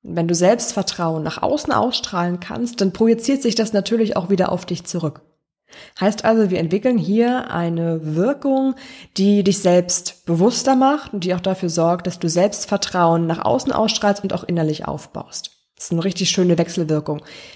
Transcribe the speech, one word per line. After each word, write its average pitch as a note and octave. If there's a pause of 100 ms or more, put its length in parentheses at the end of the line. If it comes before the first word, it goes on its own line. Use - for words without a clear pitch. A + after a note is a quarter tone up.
Wenn E3+
du F3
Selbstvertrauen F3+
nach D#3
außen D4+
ausstrahlen F3+
kannst, A#3
dann G3
projiziert A3+
sich A3+
das A3
natürlich A3
auch F3
wieder F#3
auf F3+
dich -
zurück. E3 (800)
Heißt G#3
also, A3
wir F3+
entwickeln G#3
hier A3+
eine E3
Wirkung, C4+ (420)
die G3+
dich F#3+
selbst -
bewusster A#3
macht C4+
und G3
die F3+
auch F3+
dafür F#3
sorgt, E3+
dass F3+
du F3
Selbstvertrauen E3+
nach -
außen -
ausstrahlst G3+
und G3
auch -
innerlich D#3
aufbaust. - (240)
Das -
ist -
eine E3+
richtig F#3
schöne F3+
Wechselwirkung, D#3 (340)